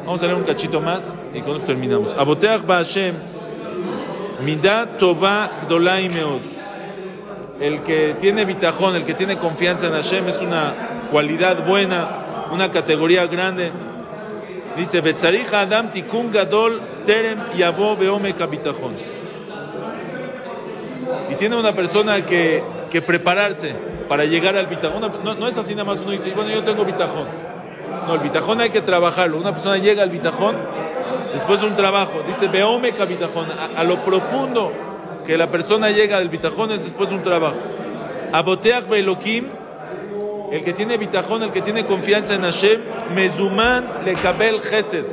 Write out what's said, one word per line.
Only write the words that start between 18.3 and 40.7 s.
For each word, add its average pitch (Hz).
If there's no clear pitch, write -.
Bitajón. 143
Y 139
tiene 214
una 220
persona 196
que, 170
que 165
prepararse 175
para 147
llegar 165
al 185
bitajón. 170
Una, -
no, 214
no 220
es 240
así 208
nada 208
más 202
uno 196
dice, 190
"Bueno, 214
yo 214
tengo 214
bitajón". 175
No, 165
el 156
bitajón 165
hay 233
que 214
trabajarlo. 175
Una 180
persona 196
llega 202
al 190
bitajón 170
después 190
de 214
un 202
trabajo. 190
Dice, 185
"Beomeka 214
bitajón", 170
a, 151
a 165
lo 180
profundo 240
que 160
la 165
persona 208
llega 208
del 180
bitajón 165
es 202
después 180
de 185
un 180
trabajo. 165
Aboteach 185
beelokim, 202
el 156
que 175